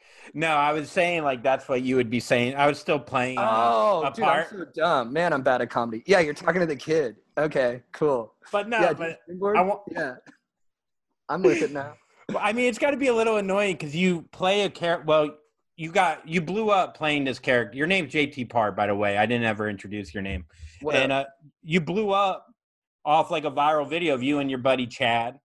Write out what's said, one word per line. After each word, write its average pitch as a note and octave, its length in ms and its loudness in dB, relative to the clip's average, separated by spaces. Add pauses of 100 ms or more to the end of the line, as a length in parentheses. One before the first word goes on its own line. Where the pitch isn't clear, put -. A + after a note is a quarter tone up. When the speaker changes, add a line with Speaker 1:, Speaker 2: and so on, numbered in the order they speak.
(320)
Speaker 1:
No, D#3+ 160 -2
I D3 240 2
was D3+ 180 -4
saying, F3 340 0
like, C3 180 -2
that's C3+ 260 0
what B2+ 140 0
you B2+ 140 0
would A#2+ 120 2
be A#2 120 -2
saying. B2 360 0
I C#3+ 100 4
was D3 120 2
still D3+ 200 -2
playing, B2+ 400 -4
uh, - 80 0
Speaker 2:
Oh, F#3+ 600 2
Speaker 1:
a C3+ 60 -4
Speaker 2:
dude, - 120 -4
I'm D3 60 4
Speaker 1:
part. D#3 180 0
Speaker 2:
so F#3+ 160 -12 (100)
dumb. D3 380 0
Man, E3 220 0
I'm C3 80 -2
bad B2+ 180 2
at A#2+ 80 -4
comedy. A#2 380 -4
Yeah, F#3+ 140 6
you're D3 140 0
talking F3 260 -2
to E3+ 60 0
the D3+ 100 -2
kid. D3 400 -2 (200)
Okay, C#3 460 0 (100)
cool. C3 400 0 (180)
Speaker 1:
But G3+ 200 -2
no, A#3 100 0
Speaker 2:
Yeah, E3+ 140 4
Speaker 1:
but - 40 -14
Speaker 2:
do E3 120 -6
you D#3+ 60 -12 (100)
skimboard? F#3+ 320 -2
Speaker 1:
I - 40 6
wa- G3+ 180 -2 (100)
Speaker 2:
Yeah. D3+ 240 -6 (1120)
I'm D#3+ 140 -4
with E3 200 4
it C#3+ 100 -2
now. D3 260 -10
Speaker 1:
<laughs> - 60 -20 (260)
Well, G3+ 100 -4
I G#3 120 0
mean, B3 160 0
it's A#3 100 -2
gotta C#4+ 180 2
be C4 120 -2
a A#3+ 60 4
little A3+ 240 2
annoying G3 380 0
'cause D3 160 -10
you F3 380 2
play G3 320 0
a F#3 60 0
char-, E3+ 360 -2
well, D3+ 320 2 (380)
you D#3+ 160 -12
got, E3 380 0
you E3+ 120 0
blew G3+ 300 -2
up F3 260 2
playing D3 280 0
this B2+ 160 -4
character. B2 360 2
Your D3+ 120 -2
name's F#3 240 0
J D3+ 140 2
T C#3 180 -6
Parr, A2 260 0
by G2+ 160 0
the G#2 80 2
way. G2+ 240 0
I G#2+ 80 6
didn't A#2 200 2
ever G#2+ 220 0
introduce G2+ 460 -10
your G2+ 80 -6
name. F#2+ 220 -8 (360)
Speaker 2:
What D3 140 -4
Speaker 1:
And, C3+ 160 2
Speaker 2:
up? C3+ 160 -2
Speaker 1:
uh, - 40 -20 (340)
you E3 160 0
blew F#3+ 300 -2
up G3 360 0 (580)
off, D#3 280 4
like, D#3 120 -2
a D3 60 -2
viral C#3+ 400 2
video D#3+ 240 0
of B2 80 -2
you C#3+ 160 0
and C#3 100 -2
your C3 120 -4
buddy B2+ 260 2
Chad. A#2+ 580 -2